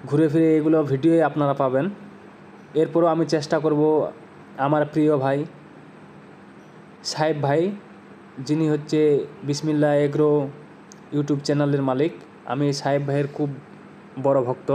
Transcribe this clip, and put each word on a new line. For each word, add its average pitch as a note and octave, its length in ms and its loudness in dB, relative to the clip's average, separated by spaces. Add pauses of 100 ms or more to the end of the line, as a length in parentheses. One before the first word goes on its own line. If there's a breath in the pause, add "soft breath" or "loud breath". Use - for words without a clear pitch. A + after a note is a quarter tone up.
ঘুরে D3+ 220 2
ফিরে D#3+ 260 2
এগুলো D#3+ 200 2 (140)
ভিডিওই E3 380 2
আপনারা D3 320 0
পাবেন। C3 240 0 (960)
এরপরও E3 320 2
আমি D#3+ 200 0
চেষ্টা D#3 260 -2
করব D3+ 220 0 (840)
আমার D3+ 180 2 (100)
প্রিয় D3+ 200 2 (100)
ভাই C#3 160 -2 (1700)
সাহেব D#3 340 0
ভাই, C#3+ 160 2 (880)
যিনি D#3 260 0
হচ্ছে D3+ 260 -2 (480)
বিসমিল্লাহ D3 440 0 (140)
এগ্রো D3 240 2 (840)
YouTube D3 320 -2
চ্যানেলের C#3+ 420 0
মালিক, C#3+ 240 0 (380)
আমি C#3+ 160 0 (140)
সাহেব C#3+ 260 0
ভাইয়ের C#3 280 -2
খুব D3 140 -2 (760)
বড় C#3 220 4
ভক্ত। - 280 -6